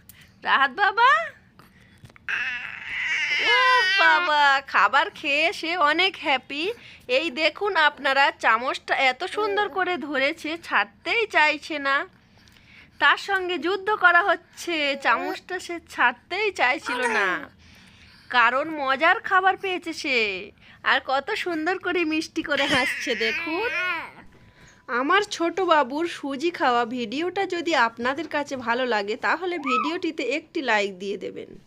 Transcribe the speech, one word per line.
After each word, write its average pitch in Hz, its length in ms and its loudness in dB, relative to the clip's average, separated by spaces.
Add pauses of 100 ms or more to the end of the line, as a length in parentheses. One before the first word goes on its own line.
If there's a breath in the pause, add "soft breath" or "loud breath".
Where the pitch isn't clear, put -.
(440 soft breath)
রাহাত 240 280 4 (100)
বাবা, 440 280 4 (2500 soft breath)
ও 466 100 4 (420)
বাবা, 311 440 4 (240)
খাবার 254 400 4 (100)
খেয়ে 302 360 0
সে 330 180 -6 (180)
অনেক 349 240 2 (120)
হ্যাপি। 277 380 -2 (540 loud breath)
এই 320 100 0 (140)
দেখুন 349 320 -2 (160)
আপনারা, 277 360 2 (180)
চামচটা 254 500 0 (180)
এত - 100 -4 (140)
সুন্দর 415 320 -2 (100)
করে 359 200 0
ধরেছে, 294 540 -4 (160)
ছাড়তেই 330 560 -2 (120)
চাইছে 302 440 0
না। 277 160 0 (1040 soft breath)
তার 320 280 4
সঙ্গে 370 300 -2
যুদ্ধ 381 380 -4
করা 349 340 6
হচ্ছে, - 460 -4 (260)
চামচটা 349 580 -2
সে 339 160 -12 (140)
ছাড়তেই 349 640 -2
চাইছিল 262 480 -2 (180)
না, 202 100 2 (1040 loud breath)
কারণ 247 340 4 (140)
মজার 277 380 2 (120)
খাবার 381 280 4
পেয়েছে 359 360 -6
সে। 269 260 -2 (640 loud breath)
আর 240 160 2 (120)
কত 269 240 0
সুন্দর 339 440 -4
করে 359 260 -2
মিষ্টি 311 380 -4
করে 277 220 -2
হাসছে 269 500 -2
দেখুন। 226 540 -4 (1200 soft breath)
আমার 277 320 2 (140)
ছোট 339 260 -2
বাবুর 302 460 2
সুজি 285 440 -6
খাওয়া 247 340 2
ভিডিওটা 262 600 -4
যদি 339 280 -4 (140)
আপনাদের 262 400 -4
কাছে 285 300 -6
ভালো 240 280 -2
লাগে 208 320 -2
তাহলে 330 420 -2
ভিডিওটিতে 311 640 -2 (140)
একটি 320 240 -8
লাইক 214 380 0
দিয়ে 196 180 -6
দেবেন। - 320 -12 (180)